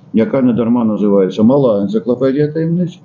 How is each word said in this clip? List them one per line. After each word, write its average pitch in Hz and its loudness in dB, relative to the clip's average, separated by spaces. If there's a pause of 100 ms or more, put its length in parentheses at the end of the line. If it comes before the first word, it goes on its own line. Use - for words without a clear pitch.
(120)
яка 208 0
недарма 120 0
називається 101 0
«Мала 120 2
енциклопедія 127 -2
таємниць», 165 -4